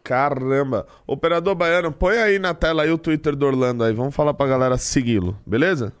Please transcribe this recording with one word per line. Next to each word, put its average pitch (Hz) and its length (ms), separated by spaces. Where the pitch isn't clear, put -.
Caramba! 135 840
Operador 170 480
Baiano, 170 360
põe 185 260
aí 208 200
na 185 160
tela 160 300
aí 156 80
o 165 60
Twitter 156 380
do 139 100
Orlando 127 380
aí. 113 80
Vamos 127 220
falar 147 220
pra 143 100
galera 127 320
segui-lo, 107 680
beleza? 131 560